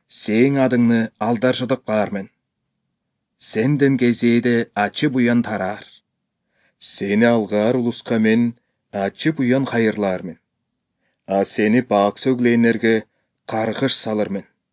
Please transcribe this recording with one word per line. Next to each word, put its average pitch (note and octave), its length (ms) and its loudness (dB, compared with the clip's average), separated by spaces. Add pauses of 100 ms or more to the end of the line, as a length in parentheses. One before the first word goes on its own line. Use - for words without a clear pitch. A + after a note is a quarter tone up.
сээң C3 540 0
адыңны A#2+ 400 2 (180)
алдаршыдып B2 680 -2
каармын. G2+ 400 -4 (1080)
Сенден C3+ 580 0
кезээде A#2+ 800 2
ачы G#2 340 -2
буян A#2+ 340 2
тараар. G#2 440 -6 (920)
Сени G2+ 480 -2
алгаар A2+ 560 2
улуска A#2 380 -4
мен A2+ 360 2 (380)
ачы G2+ 400 -4
буян C3+ 320 0
хайырлаармын. G2+ 720 -2 (880)
А G2 180 0
сени G#2+ 360 2
паак G2+ 400 0
сөглээннерге A#2 840 2 (420)
каргыш A2+ 480 -4
салырмын. G#2+ 480 -4 (280)